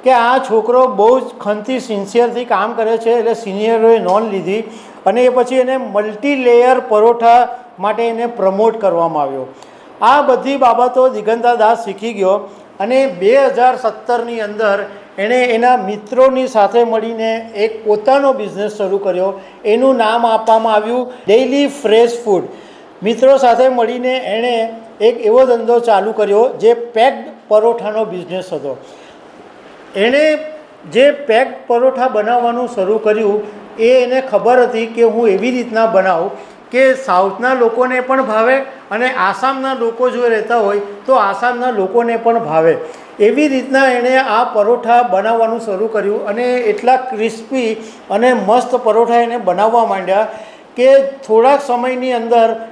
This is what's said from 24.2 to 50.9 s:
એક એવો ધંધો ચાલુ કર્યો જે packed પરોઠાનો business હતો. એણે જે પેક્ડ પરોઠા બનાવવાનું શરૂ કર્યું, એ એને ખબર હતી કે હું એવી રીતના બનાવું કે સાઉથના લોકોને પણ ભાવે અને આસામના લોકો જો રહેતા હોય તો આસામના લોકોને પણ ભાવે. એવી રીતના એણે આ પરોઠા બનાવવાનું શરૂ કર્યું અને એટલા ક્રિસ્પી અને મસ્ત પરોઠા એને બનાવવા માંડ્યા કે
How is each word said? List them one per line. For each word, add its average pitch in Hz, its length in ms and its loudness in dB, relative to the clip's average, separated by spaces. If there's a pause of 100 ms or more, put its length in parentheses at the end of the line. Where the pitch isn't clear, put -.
એક 240 240 2
એવો 240 200 6
ધંધો 240 340 2
ચાલુ 220 320 2
કર્યો 214 380 2 (100)
જે 220 140 4
packed 233 500 0 (240)
પરોઠાનો 214 580 0
business 180 480 -10
હતો. 139 240 -8 (1160)
એણે 285 420 2 (540)
જે 254 200 4
પેક્ડ 254 420 0 (140)
પરોઠા 247 400 0
બનાવવાનું 233 680 -2
શરૂ 202 220 0
કર્યું, 214 440 0 (380)
એ 226 100 2
એને 254 320 2
ખબર 233 400 2
હતી 226 240 0
કે 226 180 -2
હું 226 260 2
એવી 202 220 0
રીતના 226 340 -2
બનાવું 190 460 0 (400)
કે 262 220 2
સાઉથના 196 600 0
લોકોને 247 480 0
પણ 262 220 0
ભાવે 220 340 0 (340)
અને 247 220 -2
આસામના 262 600 -2
લોકો 240 360 -2
જો 240 180 -2
રહેતા 220 280 0
હોય 202 240 0 (260)
તો 262 80 2
આસામના 240 580 0
લોકોને 226 460 -2
પણ 226 220 0
ભાવે. 160 380 2 (420)
એવી 240 280 2
રીતના 269 380 0
એણે 254 320 2
આ 240 260 0
પરોઠા 233 580 2
બનાવવાનું 226 600 0
શરૂ 214 260 -4
કર્યું 208 400 -4
અને 214 160 -4
એટલા 247 520 0
ક્રિસ્પી 233 800 -4 (360)
અને 233 240 2
મસ્ત 233 420 0
પરોઠા 233 400 2
એને 233 220 0
બનાવવા 220 480 0
માંડ્યા 196 420 -2 (480)
કે 269 260 6